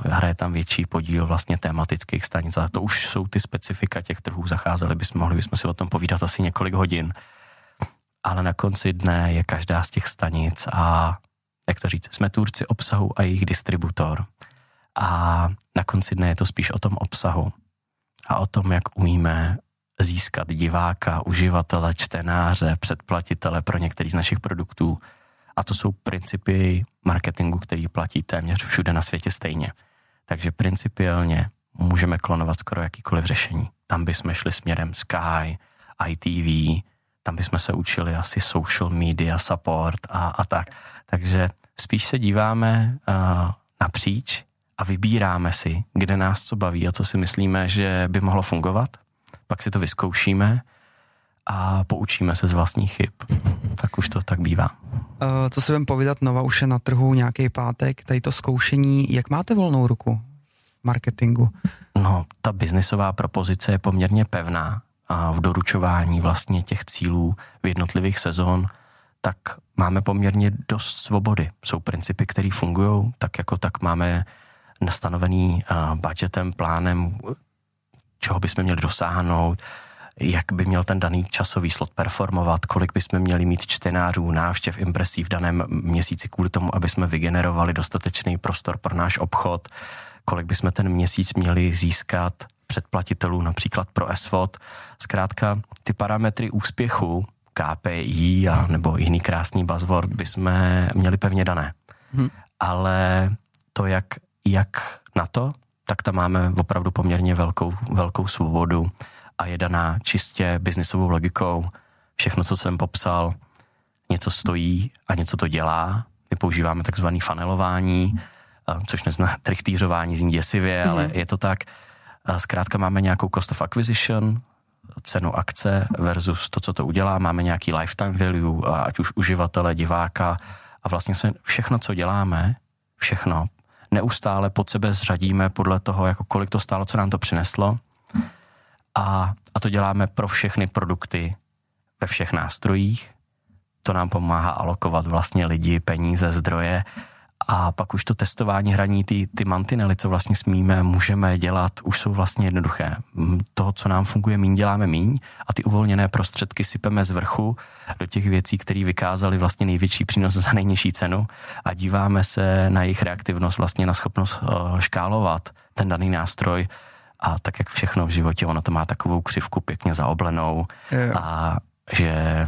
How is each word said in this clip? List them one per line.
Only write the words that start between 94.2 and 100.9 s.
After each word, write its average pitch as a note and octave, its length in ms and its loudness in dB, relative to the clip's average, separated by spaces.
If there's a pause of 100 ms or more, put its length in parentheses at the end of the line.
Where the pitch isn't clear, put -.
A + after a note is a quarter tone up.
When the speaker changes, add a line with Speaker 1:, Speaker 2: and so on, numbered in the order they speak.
Speaker 1:
V - 60 -4
O F#2 140 2
D. F#2+ 60 -8 (500)
Zkrátka, G2+ 580 -2 (220)
ty - 100 -2
parametry G#2+ 580 0
úspěchu, G2 760 -2 (260)
K D#2 240 -2
P E2+ 260 -4
I F2 460 4
a E2 180 4
nebo D#2+ 300 2
jiný E2+ 240 2
krásný F2 440 0
buzzword, F2 480 0
bychom F#2 380 -2 (440)